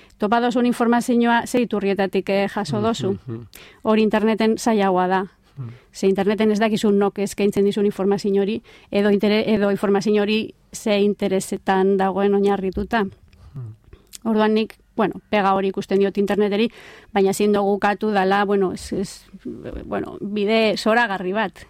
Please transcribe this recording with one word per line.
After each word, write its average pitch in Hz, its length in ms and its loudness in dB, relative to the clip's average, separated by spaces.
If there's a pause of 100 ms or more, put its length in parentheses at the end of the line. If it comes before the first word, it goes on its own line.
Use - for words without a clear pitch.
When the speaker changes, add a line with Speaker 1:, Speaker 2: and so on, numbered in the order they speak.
(180)
Speaker 1:
topa 214 220 0
dozun 240 260 0
informazioa 233 800 2
ze 254 160 0
iturrietatik, 196 680 -2
eh, 196 180 0
jaso 214 280 -4
Speaker 2:
Mhm, 208 80 -2
Speaker 1:
dozu. 202 420 -2
Speaker 2:
mhm. 117 140 -10 (420)
Speaker 1:
Hori 220 200 2
interneten 214 560 2
zailagoa 196 500 2
da. 190 140 0 (340)
Speaker 2:
Mhm. 123 120 -12 (240)
Speaker 1:
Ze - 140 -4
interneten 196 460 4
ez 202 80 0
dakizu 220 320 2
nok 202 260 2
eskaintzen 202 460 0
dizun 202 220 0
informazio 202 560 0
hori, 220 200 -4 (280)
edo 202 200 2
intere-, 208 340 2 (100)
edo 202 160 0
informazio 202 520 0
hori 214 320 -2 (180)
ze 208 280 -2
interesetan 190 960 0
dagoen 196 380 0
oinarrituta. 196 720 0
Speaker 2:
Mhm. - 680 -14 (500)
Speaker 1:
Orduan 214 300 2
nik, 220 220 -2 (200)
bueno, 208 180 0 (160)
pega 196 240 2
hori 196 140 0
ikusten 196 300 -2
diot 196 200 2
interneteri, 208 520 0 (420)
baina 196 180 2
ezin 208 220 2
dugu 202 220 2
ukatu 202 360 -2
dala, 196 340 2
bueno, 196 280 0
ez, - 200 -12
ez, 190 320 -8 (640)
bueno, - 340 -8
bide 208 560 0
zoragarri 202 560 -2
bat 208 380 -6